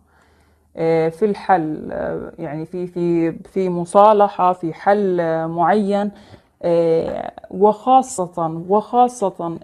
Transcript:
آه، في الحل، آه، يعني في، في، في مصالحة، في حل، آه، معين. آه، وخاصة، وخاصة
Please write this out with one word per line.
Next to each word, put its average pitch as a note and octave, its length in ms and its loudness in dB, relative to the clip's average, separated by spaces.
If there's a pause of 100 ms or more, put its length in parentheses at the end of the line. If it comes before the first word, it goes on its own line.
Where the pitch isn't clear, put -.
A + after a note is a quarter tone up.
(760)
آه، D#3+ 320 0
في E3 160 -2
الحل، F3+ 640 -2
آه، - 480 -8
يعني D#3 260 -8
في، F3+ 220 -8
في، E3+ 440 -2
في - 380 -4
مصالحة، G3+ 840 4
في E3+ 200 -8
حل، G3 460 0
آه، D#3+ 280 -2
معين. G3 640 0 (500)
آه، E3 720 0 (200)
وخاصة، F#3 1160 0
وخاصة G#3 960 0